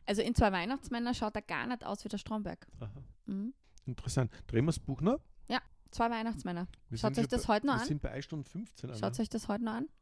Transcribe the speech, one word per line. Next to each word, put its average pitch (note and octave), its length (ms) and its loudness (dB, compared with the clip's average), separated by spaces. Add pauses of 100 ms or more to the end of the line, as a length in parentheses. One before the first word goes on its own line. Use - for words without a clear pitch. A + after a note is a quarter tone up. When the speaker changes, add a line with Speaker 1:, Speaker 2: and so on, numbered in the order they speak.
Speaker 1:
Also G#3 180 0
in A#3 120 0
Zwei G#3 180 8
Weihnachtsmänner A#3+ 640 0
schaut G#3+ 220 -2
er G#3 60 -4
gar D3 240 -2
nicht A#3+ 180 -4
aus - 200 -4
wie - 40 -6
der G#3+ 100 -4
Stromberg. G3+ 480 -6 (140)
Speaker 2:
Aha. A#2 220 -10 (240)
Speaker 1:
Mhm. G#3 280 -4 (320)
Speaker 2:
Interessant. B2 440 0 (160)
Drehen A#2 180 6
wir D#3+ 80 4
das - 60 0
Buch C3+ 220 -4
noch? G#3+ 200 4 (280)
Speaker 1:
Ja, A#3+ 120 0 (300)
Zwei A#3 200 2
Weihnachtsmänner. A3 580 -2 (220)
Speaker 2:
Wir A2+ 80 -4
Speaker 1:
Schaut C#3 160 2
Speaker 2:
sind A#3 100 4
Speaker 1:
euch - 60 -2
Speaker 2:
schon B3 80 2
Speaker 1:
das - 80 -2
Speaker 2:
bei, A3+ 80 6
Speaker 1:
heute G#3+ 120 4
noch C#4 100 4
Speaker 2:
wir G#3+ 40 2
Speaker 1:
an? A#3+ 80 0
Speaker 2:
sind D3 140 0
bei C3 80 -4
einer C#3 120 -4
Stunde D3 260 -6
fünfzehn, - 420 -10
Speaker 1:
Schaut A2 120 -4
Speaker 2:
Anna. G3 180 0
Speaker 1:
euch A3 100 0
das - 180 -6
heute G#3+ 160 0
noch A3 80 0
an? B3 160 -4 (140)